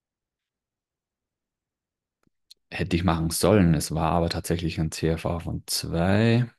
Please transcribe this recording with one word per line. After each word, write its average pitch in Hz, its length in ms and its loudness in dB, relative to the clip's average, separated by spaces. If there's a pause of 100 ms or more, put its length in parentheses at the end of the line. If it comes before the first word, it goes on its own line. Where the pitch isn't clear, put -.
(2750)
Hätte 87 280 -2
ich 85 60 -2
machen 82 260 0
sollen. 87 460 4
Es - 180 -4
war 80 180 -2
aber 85 180 0
tatsächlich 82 500 -4
ein 80 120 -2
C - 180 -4
R 82 80 0
V 85 220 -6
von - 280 -8
zwei. 104 920 2